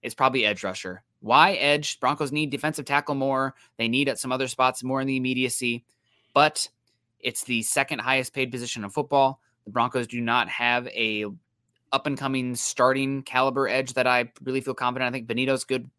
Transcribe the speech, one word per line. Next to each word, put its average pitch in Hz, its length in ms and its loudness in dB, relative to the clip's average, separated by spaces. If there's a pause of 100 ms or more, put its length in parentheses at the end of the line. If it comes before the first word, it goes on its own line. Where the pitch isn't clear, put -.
is 120 120 -6
probably 127 300 4
edge 104 200 0
rusher. 92 400 -8 (160)
Why 147 320 6
edge? 147 480 0
Broncos 135 320 0
need 151 180 -2
defensive 147 340 -4
tackle 143 300 0
more. 135 400 0 (220)
They 117 100 -2
need 135 220 2
at 120 100 -2
some 127 140 -4
other 127 160 -2
spots 127 340 0
more 131 180 -2
in 135 60 -2
the 135 100 -2
immediacy, 127 680 -2 (500)
but 151 340 4 (520)
it's - 240 -4
the 117 180 -2
second 135 380 -2
highest 127 320 -2
paid 131 180 -2
position 120 320 -8
in 101 80 -8
football. 135 500 2 (240)
The 107 60 -16
Broncos 123 380 0
do 120 120 -8
not 117 280 2
have 123 400 0
a 110 380 -2 (680)
up-and-coming 131 640 -2
starting 135 680 0
caliber 131 460 2
edge 131 240 0
that 127 160 2
I 123 240 2 (100)
really 131 180 -2
feel 131 140 -6
confident. 123 340 -2
I 123 40 -4
think 120 160 -8
Benito's 127 340 0
good 127 260 -2 (100)